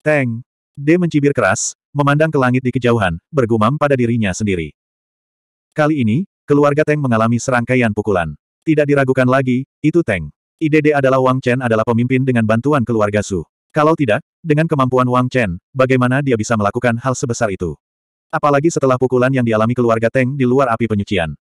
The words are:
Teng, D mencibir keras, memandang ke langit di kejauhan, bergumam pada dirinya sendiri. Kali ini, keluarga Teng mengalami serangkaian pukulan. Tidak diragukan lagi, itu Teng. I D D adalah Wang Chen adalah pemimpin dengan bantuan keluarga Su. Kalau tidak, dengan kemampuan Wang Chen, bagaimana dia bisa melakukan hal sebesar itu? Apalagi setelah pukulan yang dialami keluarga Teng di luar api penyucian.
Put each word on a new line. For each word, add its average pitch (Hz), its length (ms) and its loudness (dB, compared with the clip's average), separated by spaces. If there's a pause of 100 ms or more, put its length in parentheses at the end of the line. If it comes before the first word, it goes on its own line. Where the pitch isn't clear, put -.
Teng, 131 400 -2 (320)
D 147 240 0
mencibir 151 400 0
keras, 101 400 -2 (160)
memandang 147 400 0
ke 147 80 0
langit 127 240 0
di 123 80 -2
kejauhan, 113 560 0
bergumam 117 480 0
pada 143 160 0
dirinya 117 400 0
sendiri. 92 400 -4 (1000)
Kali 151 320 0
ini, 123 240 0 (160)
keluarga 143 400 2
Teng 147 160 0
mengalami 117 400 0
serangkaian 120 560 -2
pukulan. 87 400 -2 (240)
Tidak 151 240 0
diragukan 135 400 2
lagi, 127 400 0 (160)
itu 165 240 2
Teng. 87 240 -4 (320)
I 160 80 -2
D 147 160 2
D 151 80 4
adalah 135 240 2
Wang 131 240 2
Chen 127 240 -2
adalah 110 160 2
pemimpin 123 480 0
dengan 120 160 2
bantuan 117 400 0
keluarga 104 400 0
Su. 92 160 -4 (320)
Kalau 156 240 2
tidak, 120 240 0 (240)
dengan 156 240 2
kemampuan 127 400 0
Wang 127 240 0
Chen, 104 240 -2 (160)
bagaimana 131 480 2
dia 135 160 0
bisa 110 240 -2
melakukan 117 400 -2
hal 131 160 -4
sebesar 113 320 -4
itu? 90 240 -6 (560)
Apalagi 147 400 0
setelah 135 320 0
pukulan 127 320 0
yang 123 160 0
dialami 110 240 0
keluarga 113 400 0
Teng 131 240 -2
di 135 80 -2
luar 127 320 2
api 117 80 -4
penyucian. 101 480 -2 (220)